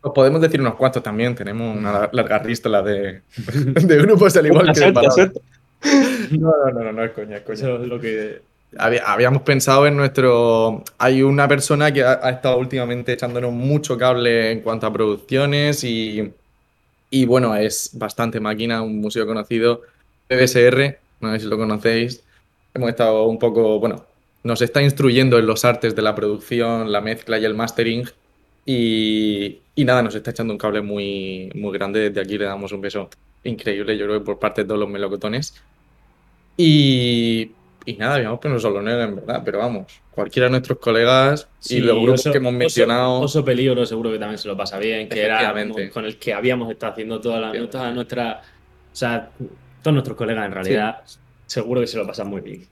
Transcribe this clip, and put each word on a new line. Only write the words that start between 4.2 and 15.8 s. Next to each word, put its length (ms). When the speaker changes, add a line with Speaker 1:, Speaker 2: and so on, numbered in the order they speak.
Speaker 1:
al 80
igual 200
Speaker 2:
Suelta, 260
Speaker 1:
que 60
de 40
Speaker 2:
suelta, 300
Speaker 1:
palabras. 0
Speaker 2:
suelta. 580
Speaker 1:
No, 120
no, 60
no, 120
no, 80
no 120
es 80
coña, 260
es 60
coña. 140
Speaker 3:
Eso 240
es 80
lo 100
que 420
Speaker 1:
Había-, 280
habíamos 380
pensado 440
en 80
nuestro... 880
Hay 240
una 260
persona 460
que 100
ha, 180
ha 100
estado 260
últimamente 560
echándonos 400
mucho 440
cable 540
en 100
cuanto 260
a 60
producciones 920